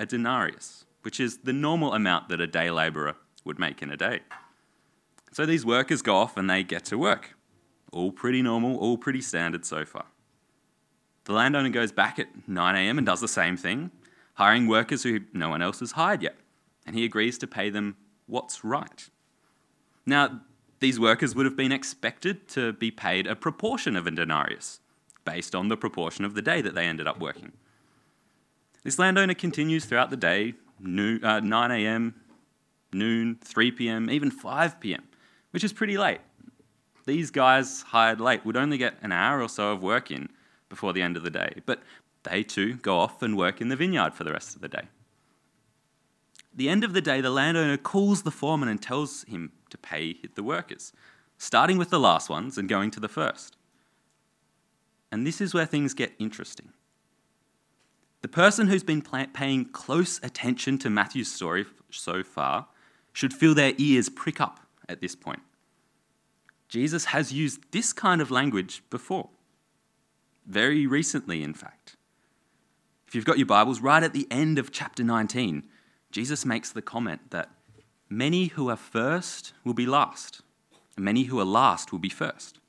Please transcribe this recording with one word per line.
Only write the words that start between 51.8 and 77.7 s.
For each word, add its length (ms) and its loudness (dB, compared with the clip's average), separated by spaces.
the 100 4
last 300 6
ones 260 -6
and 140 -4
going 220 2
to 80 -14
the 80 -6
first. 460 -6
And 160 -2
this 160 -4
is 100 -2
where 140 2
things 260 0
get 260 -4
interesting. 520 -10
The 60 -8
person 400 6
who's 160 4
been 180 0
pla-, 280 -4
paying 360 -2
close 560 -2
attention 560 -2
to 100 -2
Matthew's 420 0
story 320 -2
f-, 280 -14
so 320 -4
far 460 -2
should 220 -2
feel 200 6
their 220 4
ears 320 4
prick 320 -8
up 200 -4
at 140 -10
this 120 -8
point. 280 -12
Jesus 380 -2
has 240 0
used 300 -4
this 200 -2
kind 300 2
of 80 -2
language 580 0
before, 400 -8
very 400 2
recently, 560 -2
in 120 -8
fact. 420 -20
If 80 -12
you've 100 -2
got 140 4
your 80 4
Bibles, 340 6
right 220 6
at 100 0
the 180 -2
end 280 2
of 140 -6
chapter 300 -8
nineteen, 640 0
Jesus 340 -4
makes 260 -4
the 120 -10
comment 480 -8
that 200 -8